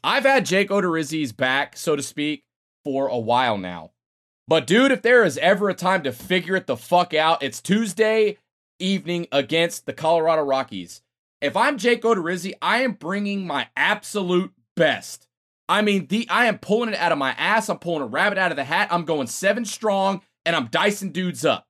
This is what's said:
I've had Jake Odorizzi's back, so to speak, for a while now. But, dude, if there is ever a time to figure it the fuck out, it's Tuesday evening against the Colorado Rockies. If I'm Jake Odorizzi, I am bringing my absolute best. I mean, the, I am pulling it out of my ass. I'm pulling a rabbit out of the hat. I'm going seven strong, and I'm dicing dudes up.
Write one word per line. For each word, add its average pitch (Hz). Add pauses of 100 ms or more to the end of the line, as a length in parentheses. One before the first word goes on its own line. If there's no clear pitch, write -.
I've 226
had 269
Jake 196
Odorizzi's 160
back, 131
so 156
to 139
speak, 147 (380)
for 135
a 123
while 117
now. 87 (580)
But, 156
dude, 247
if 254
there 240
is 143
ever 190
a 180
time 185
to 139
figure 175
it 185
the 123
fuck 175
out, 160
it's 131
Tuesday 214 (420)
evening 175
against 151
the 120
Colorado 160
Rockies. 127 (380)
If 143
I'm 262
Jake 233
Odorizzi, 185
I 190
am 247
bringing 196
my 139
absolute 180 (220)
best. 143 (400)
I 196
mean, 196
the, 220
I 226
am 214
pulling 233
it 202
out 170
of 147
my 135
ass. 208
I'm 185
pulling 165
a 127
rabbit 185
out 185
of 151
the 139
hat. 165
I'm 170
going 143
seven 208
strong, 196 (240)
and 170
I'm 131
dicing 196
dudes 170
up. 120